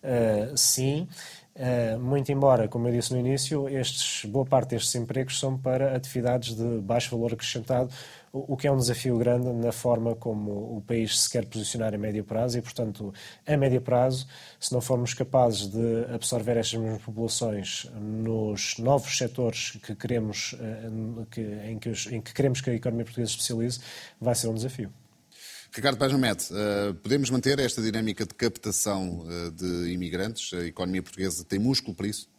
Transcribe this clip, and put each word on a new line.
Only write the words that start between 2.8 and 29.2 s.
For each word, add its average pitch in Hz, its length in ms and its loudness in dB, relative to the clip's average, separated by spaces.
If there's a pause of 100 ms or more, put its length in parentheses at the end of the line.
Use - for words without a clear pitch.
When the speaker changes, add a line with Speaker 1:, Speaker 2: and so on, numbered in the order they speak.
Speaker 1:
eu 123 60 4
disse 117 220 2
no 127 40 2
início, 135 480 2
estes, - 640 -2
boa 131 140 2
parte 131 260 4
destes - 240 0
empregos 127 460 -2
são 131 160 0
para 131 400 2
atividades 123 580 0
de 117 280 0
baixo 117 340 0
valor 117 160 0
acrescentado, 127 580 -2 (400)
o, 135 220 -4
o 127 60 0
que 147 80 -2
é 143 40 4
um 139 60 4
desafio 120 400 2
grande 120 380 4
na 117 180 0
forma 117 420 2
como 107 600 -4
o 101 100 -8
país 113 320 0
se - 120 2
quer 113 160 0
posicionar 110 480 -2
a 104 40 -2
médio 107 260 -2
prazo 120 340 0
e, - 20 0
portanto, 110 500 -6 (360)
a 147 100 2
médio 131 240 6
prazo, 127 460 2 (340)
se - 100 -4
não 123 120 2
formos 123 320 0
capazes 117 540 4
de 113 360 0 (100)
absorver 117 440 0
estas 113 200 0
mesmas 110 220 -2
populações 110 920 -4
nos 110 840 -2
novos 135 400 4
setores 120 680 -2
que 107 120 -8
queremos, 110 680 -2
eh, 113 300 -8 (400)
que, - 100 -8
em 107 380 -6
que 120 100 -6
os, 107 200 -4
em 113 120 -4
que - 140 -14
queremos 131 260 4
que - 80 -2
a 120 60 2
economia 117 320 -2
portuguesa 117 240 -2
se - 80 -4
especialize, 120 420 -2 (400)
vai 117 140 2
ser 117 140 0
um 113 60 0
desafio. 110 380 -4 (800)
Speaker 2:
Ricardo 127 260 2
Paes 135 140 4
Mamede, 123 400 4
eh, 101 500 0
podemos 131 260 2
manter 131 300 2
esta 123 240 0
dinâmica 110 420 0
de 85 80 -10
captação, 98 960 -2